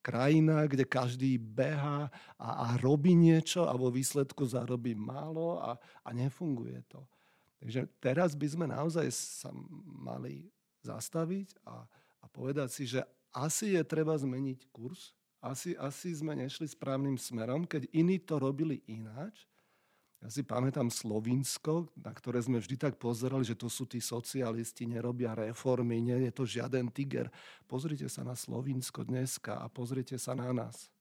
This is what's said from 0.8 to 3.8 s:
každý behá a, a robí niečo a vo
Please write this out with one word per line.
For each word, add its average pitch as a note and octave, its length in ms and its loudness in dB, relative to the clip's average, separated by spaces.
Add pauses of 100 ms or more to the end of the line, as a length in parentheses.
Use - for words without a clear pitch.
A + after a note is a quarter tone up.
každý B2+ 480 2
behá C#3+ 720 0 (320)
a, A#2 80 -6 (160)
a - 20 0 (140)
robí D3 320 6
niečo E3 560 8
a B2+ 80 0
vo B2+ 160 2